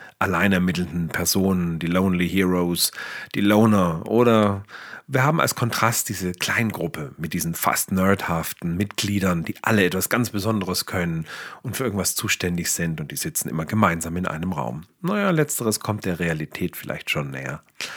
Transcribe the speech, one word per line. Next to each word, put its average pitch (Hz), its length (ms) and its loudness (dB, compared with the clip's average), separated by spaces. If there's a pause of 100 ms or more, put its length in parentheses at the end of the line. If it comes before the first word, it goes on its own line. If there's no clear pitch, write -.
(200)
allein 95 320 2
ermittelnden 87 580 0
Personen, 90 680 0
die 82 80 -2
Lonely 90 420 2
Heroes, 90 640 2 (420)
die - 80 -2
Loner. 101 640 6
Oder 107 560 4 (440)
wir 131 160 2
haben 156 180 4
als 123 140 2
Kontrast 117 540 0
diese 95 220 -4
Kleingruppe 92 840 -4
mit 78 160 -6
diesen 82 200 -2
fast - 380 -2
nerdhaften 92 840 0
Mitgliedern, 98 640 0
die - 200 -6
alle 107 200 4
etwas 92 260 0
ganz 117 200 2
Besonderes 98 560 -2
können 85 400 -2 (360)
und 117 140 -6
für 135 80 -2
irgendwas 101 320 0
zuständig 87 560 -2
sind. 82 300 -2
Und 73 100 -8
die 73 60 -10
sitzen - 320 -4
immer 80 160 -4
gemeinsam 85 500 2
in 90 120 -2
einem 92 260 -2
Raum. 64 320 -6 (160)
Naja, 202 300 0
letzteres 143 480 0
kommt 107 260 -2
der 87 140 -2
Realität 82 580 -4
vielleicht - 320 -8
schon 73 220 -4
näher. 67 320 -10 (340)